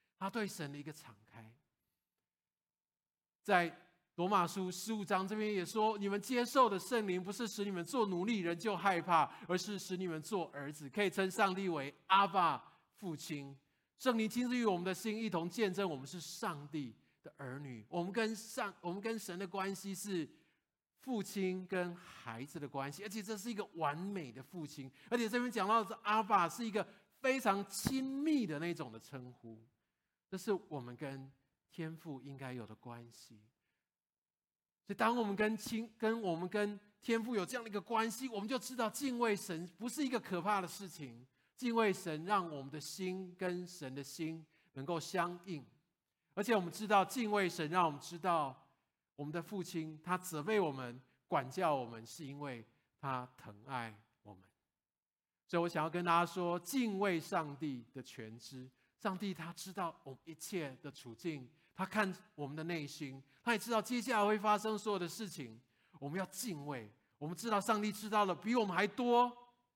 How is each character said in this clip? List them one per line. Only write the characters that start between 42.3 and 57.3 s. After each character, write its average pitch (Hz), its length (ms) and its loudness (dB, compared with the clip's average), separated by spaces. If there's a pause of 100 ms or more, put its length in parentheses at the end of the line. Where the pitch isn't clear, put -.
我 143 100 -6
们 135 120 -8
的 151 80 -8
心 185 580 -4
跟 180 260 -2
神 139 300 -10
的 139 80 -6
心 160 420 -6 (280)
能 135 120 -8
够 170 140 0
相 175 460 0
应， 160 200 -8 (720)
而 202 80 -2
且 226 140 4
我 196 40 4
们 170 120 -2
知 214 160 -6
道 196 160 8
敬 214 260 0
畏 202 180 4
神 156 220 -2
让 180 160 6
我 156 40 2
们 139 100 -6
知 175 180 -12
道 156 500 0 (460)
我 143 80 -10
们 147 100 -4
的 170 80 -2
父 185 220 -4
亲 160 400 -6
他 180 160 0
责 160 240 -6
备 214 160 4
我 165 140 4
们、 131 280 -8 (280)
管 135 200 2
教 160 240 2
我 127 120 2
们， 113 200 -10
是 147 220 -12
因 139 140 -10
为 127 240 -8 (360)
他 127 360 -2
疼 107 180 -16 (120)
爱 117 300 -6 (280)
我 104 100 -16
们。 92 80 -20 (1040)
所 170 140 2
以 - 20 4
我 175 60 2
想 160 160 0
要 165 40 0
跟 175 160 -2
大 175 60 4
家 170 160 8
说， 175 320 0
敬 220 400 0
畏 190 220 2
上 151 360 -2